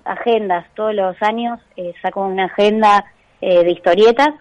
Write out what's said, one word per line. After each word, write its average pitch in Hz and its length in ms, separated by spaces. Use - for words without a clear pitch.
agendas 190 720
todos 214 200
los 185 280
años, 233 360
eh, 175 160
saco 190 200
una 190 240
agenda, 208 580
eh, 175 240
de 175 80
historietas 220 560